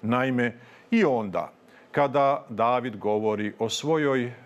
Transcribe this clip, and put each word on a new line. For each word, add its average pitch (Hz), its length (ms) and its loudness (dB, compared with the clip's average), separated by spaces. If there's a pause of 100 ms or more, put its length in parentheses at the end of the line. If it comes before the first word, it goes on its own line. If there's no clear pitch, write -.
Naime, 123 560 0 (320)
i 226 140 4
onda 104 480 -2 (400)
kada 139 560 2
David 120 480 0
govori 107 600 -2
o 113 100 -2
svojoj 139 640 -2 (140)